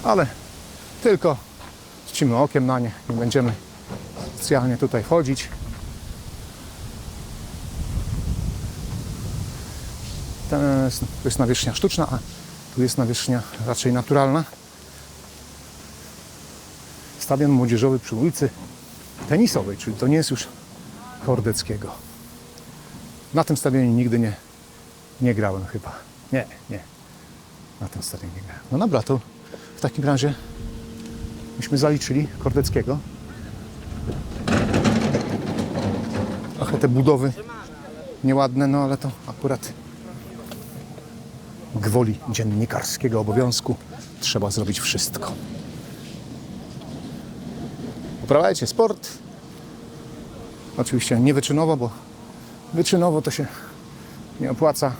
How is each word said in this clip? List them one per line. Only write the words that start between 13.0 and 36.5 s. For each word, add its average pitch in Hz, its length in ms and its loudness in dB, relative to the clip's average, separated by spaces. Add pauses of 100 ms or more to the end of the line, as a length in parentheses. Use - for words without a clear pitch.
raczej 123 260 2
naturalna. 139 500 6 (2750)
Stadion 143 320 6
młodzieżowy 123 480 8
przy - 160 -6
ulicy 139 340 4 (800)
Tenisowej, 113 480 4
czyli 107 180 -4
to 127 120 2
nie 147 80 8
jest 160 160 4
już 123 160 -2 (800)
Chordeckiego. 107 680 0 (1400)
Na 156 100 6
tym 147 140 4
stadionie 131 300 4
nigdy 117 320 6
nie, 110 140 4 (880)
nie 123 140 6
grałem 95 300 0
chyba. - 260 -8 (420)
Nie, 127 120 2 (240)
nie. 107 100 -6 (1000)
Na 104 60 -6
tym - 160 -8
stadionie - 320 -8
nie 92 60 -10
grałem. - 200 -12 (100)
No 127 60 2
dobra, 160 260 4
to 131 160 2 (580)
w - 40 -8
takim - 220 0
razie 143 300 4 (1200)
myśmy 139 200 0
zaliczyli 147 500 4 (120)
Chordeckiego. 135 580 2 (3500)